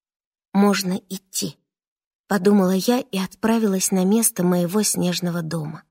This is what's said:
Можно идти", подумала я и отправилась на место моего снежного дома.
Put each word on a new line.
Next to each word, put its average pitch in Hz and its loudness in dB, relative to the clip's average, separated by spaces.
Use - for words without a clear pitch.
Можно 196 2
идти", - -10
подумала 196 4
я 214 0
и 226 -8
отправилась 202 -2
на 190 2
место 208 2
моего 180 0
снежного 175 -2
дома. 156 -8